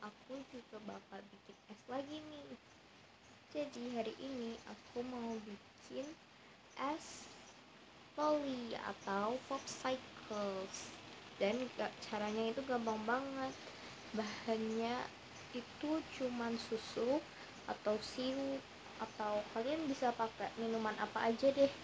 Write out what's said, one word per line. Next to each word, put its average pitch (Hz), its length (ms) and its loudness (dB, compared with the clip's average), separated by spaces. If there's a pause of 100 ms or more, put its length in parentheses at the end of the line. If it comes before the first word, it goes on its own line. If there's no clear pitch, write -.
aku 254 320 -8 (160)
juga 233 320 -10
bakal 196 320 -8
bikin 202 380 -16 (100)
es 214 140 -12 (100)
lagi 277 260 -2 (140)
nih. 285 160 -12 (1040)
Jadi 269 320 -2 (160)
hari 220 240 0
ini 240 320 -4 (160)
aku 240 320 -6
mau 240 400 -2
bikin 247 640 -8 (880)
es - 320 -10 (880)
poli 285 560 4 (160)
atau 202 480 2 (160)
popsicles. 208 1400 -2 (420)
Dan 208 220 6 (160)
ga-, - 160 0 (160)
caranya 214 480 2
itu 269 80 0
gampang 233 400 4
banget. 269 500 2 (640)
Bahannya 220 800 2 (560)
itu 254 400 -2 (240)
cuman 240 400 2 (160)
susu 233 480 4 (480)
atau 214 320 2
sirup, 269 640 0 (400)
atau 208 480 0
kalian 277 400 2
bisa 247 240 4
pakai 220 400 0
minuman 226 480 2
apa 220 240 2
aja 233 240 8
deh. 277 200 8 (120)